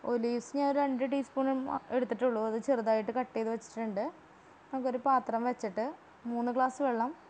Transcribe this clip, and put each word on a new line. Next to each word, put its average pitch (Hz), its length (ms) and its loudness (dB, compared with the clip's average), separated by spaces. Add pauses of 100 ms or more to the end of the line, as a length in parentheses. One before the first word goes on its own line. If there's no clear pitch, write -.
(100)
ഒലീവ്സ് 240 460 0
ഞാൻ 285 160 2
ഒരു 277 100 2
രണ്ട് 262 200 0 (100)
teaspoon 269 340 0 (500)
എടുത്തിട്ടുള്ളൂ, 240 540 0
അത് 220 60 -2 (100)
ചെറുതായിട്ട് 220 500 2
cut 247 180 -2
ചെയ്ത് 226 200 0
വെച്ചിട്ടുണ്ട്. 220 500 -4 (640)
നമുക്കൊരു 254 400 -2
പാത്രം 233 400 2
വെച്ചിട്ട് 220 360 -2 (460)
മൂന്ന് 240 260 -2
glass 254 300 2
വെള്ളം 240 240 0 (200)